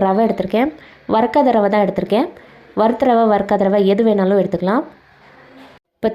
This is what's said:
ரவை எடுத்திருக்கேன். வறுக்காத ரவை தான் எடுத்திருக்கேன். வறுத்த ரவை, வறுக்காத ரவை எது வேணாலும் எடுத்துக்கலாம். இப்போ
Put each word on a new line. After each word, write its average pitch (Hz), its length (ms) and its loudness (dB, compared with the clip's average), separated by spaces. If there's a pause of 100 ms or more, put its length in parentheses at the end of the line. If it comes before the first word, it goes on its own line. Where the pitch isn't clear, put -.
ரவை 190 220 0
எடுத்திருக்கேன். 208 440 -2 (440)
வறுக்காத 247 420 2
ரவை 208 180 2
தான் 208 100 2
எடுத்திருக்கேன். 196 420 -2 (540)
வறுத்த 240 280 0
ரவை, 226 240 2
வறுக்காத 202 340 0
ரவை 202 140 0 (120)
எது 202 140 0
வேணாலும் 202 340 2
எடுத்துக்கலாம். 190 420 -2 (1120)
இப்போ 226 180 -2